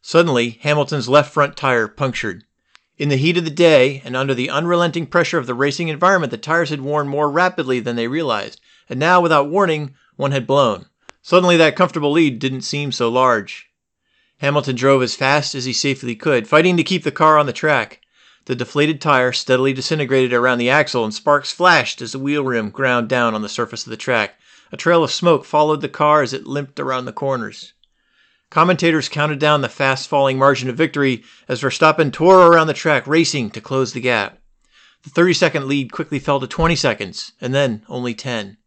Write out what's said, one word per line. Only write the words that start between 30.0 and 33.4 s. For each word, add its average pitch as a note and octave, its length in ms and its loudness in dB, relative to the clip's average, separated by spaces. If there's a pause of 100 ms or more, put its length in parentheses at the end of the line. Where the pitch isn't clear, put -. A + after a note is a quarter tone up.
margin C3 320 2
of A#2 60 -8
victory C#3 480 -2 (240)
as B2+ 120 -6
Verstappen D3+ 540 2
tore F3+ 320 8
around E3 220 6
the D3 80 -4
track, C#3+ 320 -2
racing D3 420 0